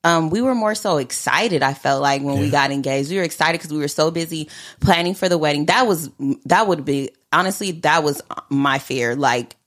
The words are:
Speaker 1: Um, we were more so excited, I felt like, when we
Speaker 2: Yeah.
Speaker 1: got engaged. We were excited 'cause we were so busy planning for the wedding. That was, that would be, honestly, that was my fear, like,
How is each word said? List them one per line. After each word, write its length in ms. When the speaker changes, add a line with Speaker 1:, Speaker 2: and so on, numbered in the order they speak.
Speaker 1:
Um, 280
we 100
were 140
more 200
so 220
excited, 680
I 120
felt 260
like, 220
when 160
we 80
Speaker 2:
Yeah. 60
Speaker 1:
got 180
engaged. 400
We 80
were 40
excited 380
'cause 100
we 60
were 120
so 220
busy 380
planning 340
for 140
the 80
wedding. 300
That 200
was, 220
that 200
would 200
be, 240
honestly, 420
that 200
was 200
my 300
fear, 360
like, 420